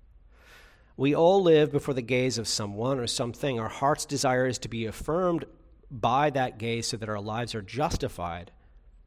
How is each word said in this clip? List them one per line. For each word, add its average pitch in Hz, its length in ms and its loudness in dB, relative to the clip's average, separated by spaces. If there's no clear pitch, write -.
We 139 180 2
all 175 280 6
live 156 280 8
before 143 240 -2
the 127 80 -2
gaze 123 360 0
of 110 100 -6
someone 110 500 -2
or 120 80 -4
something. 120 540 -4
Our 110 80 -4
heart's 143 360 0
desire 131 420 2
is 123 140 -2
to - 80 -8
be 113 180 -4
affirmed 170 580 -2
by 131 400 2
that 127 280 -2
gaze 117 300 -4
so - 80 -6
that 107 120 -8
our 107 120 -4
lives 110 340 -6
are 107 80 -8
justified, 92 880 -4